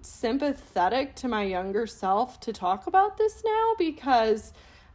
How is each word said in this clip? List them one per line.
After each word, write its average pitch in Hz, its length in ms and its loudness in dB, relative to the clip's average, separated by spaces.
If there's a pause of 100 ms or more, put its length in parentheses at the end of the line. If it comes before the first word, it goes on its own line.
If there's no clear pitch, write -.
sympathetic 262 1120 -2
to 254 140 -6
my 214 140 0
younger 196 440 -2
self 214 540 -2
to 233 100 -8
talk 196 360 -2
about 392 300 4
this 440 280 0
now, 440 320 2
because 247 720 0 (440)